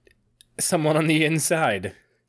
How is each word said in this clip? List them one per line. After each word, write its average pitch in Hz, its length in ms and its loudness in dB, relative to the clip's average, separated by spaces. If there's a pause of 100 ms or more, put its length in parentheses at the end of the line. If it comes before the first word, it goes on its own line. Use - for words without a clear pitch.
(600)
someone 156 360 0
on 156 120 0
the 156 180 2
inside. 147 680 -2 (340)